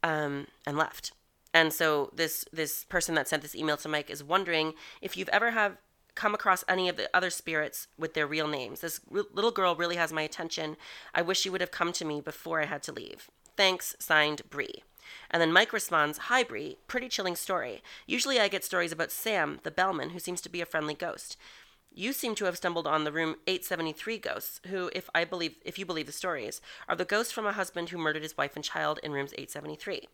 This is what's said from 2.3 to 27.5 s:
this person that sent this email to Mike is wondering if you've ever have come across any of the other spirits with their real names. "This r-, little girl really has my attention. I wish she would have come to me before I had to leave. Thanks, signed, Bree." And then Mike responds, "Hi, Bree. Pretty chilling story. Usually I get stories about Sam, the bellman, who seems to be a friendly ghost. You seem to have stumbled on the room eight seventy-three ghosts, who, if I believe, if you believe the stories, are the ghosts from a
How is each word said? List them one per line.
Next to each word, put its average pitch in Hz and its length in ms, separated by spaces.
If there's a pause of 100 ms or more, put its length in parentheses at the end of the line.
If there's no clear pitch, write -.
this 156 320
person 170 300
that 143 140
sent 151 140
this 147 120
email 151 240
to - 100
Mike 151 220
is 143 140
wondering 160 500 (260)
if - 160
you've 185 120
ever 226 240
have 208 260 (380)
come 208 180
across 190 340
any 185 200
of 170 80
the - 180
other 180 160
spirits - 560 (100)
with 156 180
their 151 120
real 151 220
names. 131 320
"This 165 200 (120)
r-, 202 200
little 220 200
girl 185 220
really 170 220
has 160 160
my 156 100
attention. 156 540 (380)
I 175 80
wish 185 180
she 190 100
would 185 100
have 180 100
come 175 240
to - 100
me 147 160
before 160 400
I 151 60
had 147 180
to 151 80
leave. - 380 (260)
Thanks, 185 420
signed, 151 520
Bree." - 340 (460)
And 170 100
then 160 120
Mike 202 200
responds, 151 460
"Hi, 247 240
Bree. 156 440
Pretty 254 220
chilling 185 280
story. 160 460 (240)
Usually 247 340
I 202 80
get 185 160
stories 170 280
about 160 180
Sam, 160 520
the 160 80
bellman, 175 400
who 175 100
seems 175 220
to - 60
be 175 120
a 165 60
friendly 151 280
ghost. - 420 (600)
You 226 160
seem 233 220
to 202 120
have 175 100
stumbled 170 320
on 151 160
the 151 80
room 160 240 (100)
eight 185 180
seventy-three 170 540
ghosts, - 480
who, 185 260
if - 220
I 170 100
believe, 170 400
if - 140
you 190 80
believe 160 200
the 143 60
stories, 151 480 (280)
are 175 80
the 180 80
ghosts 214 280
from 214 140
a 202 60